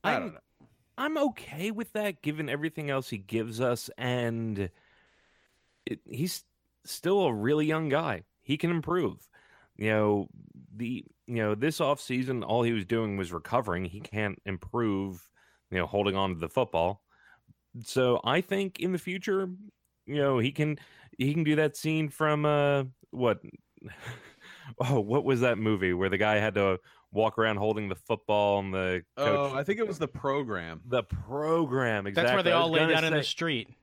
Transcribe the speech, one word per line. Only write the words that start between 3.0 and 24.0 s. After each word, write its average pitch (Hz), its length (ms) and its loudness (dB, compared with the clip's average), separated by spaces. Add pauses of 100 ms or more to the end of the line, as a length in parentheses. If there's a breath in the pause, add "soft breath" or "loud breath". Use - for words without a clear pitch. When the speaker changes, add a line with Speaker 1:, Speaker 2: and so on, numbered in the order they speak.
Speaker 2:
he 110 100 -6
gives 110 420 -4
us, 123 360 0
and 117 720 -2 (1200 soft breath)
it, - 140 -6 (100)
he's 156 320 -6 (420)
still 190 380 0
a 143 100 2
really 139 340 0
young 156 220 0
guy. 139 360 0 (180)
He 143 140 -2
can 170 160 0
improve. 165 560 -2 (480 soft breath)
You 107 140 0
know, 104 380 2 (460)
the, 117 300 -8 (240)
you 120 80 -4
know, 107 180 2
this 147 240 -2
offseason, 131 680 -2
all 117 200 2
he 117 80 2
was 107 120 0
doing 107 320 0
was 90 160 -4
recovering. 92 520 -2
He 90 160 -10
can't 104 440 -4
improve, 98 840 -4 (400 soft breath)
you 92 80 -2
know, 85 80 0
holding 101 300 2
on 98 180 2
to 80 60 -8
the 82 80 -4
football. 95 520 0 (840 soft breath)
So 127 400 2
I 135 160 2
think 196 400 -4
in 180 100 -2
the 180 80 -2
future, 190 500 -4 (560)
you 143 120 -6
know, 139 240 4
he 127 100 2
can, 151 300 -2 (360 loud breath)
he 143 160 0
can 160 120 2
do 151 100 4
that 151 220 2
scene 156 320 0
from, 151 360 0
uh, 143 400 4 (260)
what? 117 300 2 (420)
<laughs> - 60 -18 (920 loud breath)